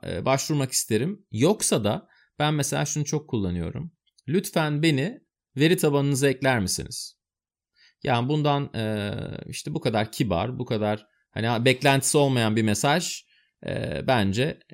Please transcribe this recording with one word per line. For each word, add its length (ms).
e, 180
başvurmak 460
isterim. 600
Yoksa 520
da 240
ben 140
mesela 320
şunu 200
çok 240
kullanıyorum. 640
"Lütfen 560
beni 380
veri 200
tabanınıza 520
ekler 300
misiniz?" 600
Yani 260
bundan, 460
e, 380
işte 280
bu 80
kadar 300
kibar, 480
bu 60
kadar 420
hani 340
beklentisi 520
olmayan 380
bir 80
mesaj, 580
e, 420
bence 520